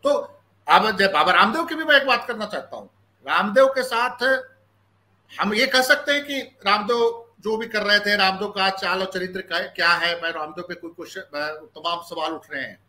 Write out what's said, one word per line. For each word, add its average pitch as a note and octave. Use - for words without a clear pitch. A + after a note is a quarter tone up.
तो C#4
अब G3
जब F#3+
बाबा D#3
रामदेव G#3+
की E4
भी D#4+
मैं D4+
एक C4+
बात A#3+
करना G#3+
चाहता C3+
हूँ, G#2
रामदेव G3+
के C4
साथ B3
हम G3+
ये B3
कह B3+
सकते B3+
हैं C#4+
कि C#4
रामदेव A#3
जो G#3+
भी A3+
कर G#3+
रहे G#3
थे, G#3
रामदेव F#3+
का G3
चाल F#3+
और F#3
चरित्र F#3
क्या, E3+
क्या E3+
है, E3+
मैं E3
रामदेव D#3+
पे F3
कोई E3
क्वेश्चन, E3+
अ, D3
तमाम D#3+
सवाल E3
उठ D3
रहे C3+
हैं। G2+